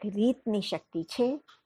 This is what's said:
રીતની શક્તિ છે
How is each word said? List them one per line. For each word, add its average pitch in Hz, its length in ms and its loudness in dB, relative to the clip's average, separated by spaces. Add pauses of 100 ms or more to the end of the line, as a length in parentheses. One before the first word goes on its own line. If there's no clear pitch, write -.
રીતની 208 560 0
શક્તિ 165 420 -6
છે 254 380 -2 (260)